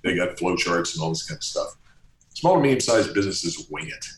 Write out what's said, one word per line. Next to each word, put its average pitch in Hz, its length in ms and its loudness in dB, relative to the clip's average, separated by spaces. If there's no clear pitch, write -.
they 90 140 0
got 90 200 -2
flow 90 200 0
charts 87 400 0
and 80 80 -2
all 80 60 0
this 80 120 -4
kind - 160 -10
of - 60 -8
stuff. - 320 -6
Small 175 220 4
to 151 40 6
medium-sized 127 540 4
businesses 95 560 -2
wing 76 160 -8
it - 180 -12